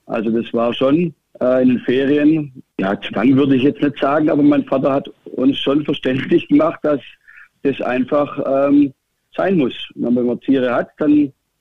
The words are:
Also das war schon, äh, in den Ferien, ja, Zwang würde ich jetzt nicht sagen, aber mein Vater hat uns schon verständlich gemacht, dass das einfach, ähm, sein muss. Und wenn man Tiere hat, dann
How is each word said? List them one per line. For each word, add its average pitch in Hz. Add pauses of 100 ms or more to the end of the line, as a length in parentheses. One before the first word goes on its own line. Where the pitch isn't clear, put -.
Also 110
das 113
war 117
schon, 151 (280)
äh, 127
in 127
den 120
Ferien, 147 (260)
ja, 98
Zwang 123
würde 135
ich 120
jetzt -
nicht 143
sagen, 151
aber 143
mein 143
Vater 135
hat 139 (260)
uns 131
schon 143
verständlich 135
gemacht, 151
dass 147 (640)
das 139
einfach, 135 (300)
ähm, 143 (420)
sein 180
muss. 127 (200)
Und 120
wenn 123
man 123
Tiere 127
hat, 170
dann 147 (280)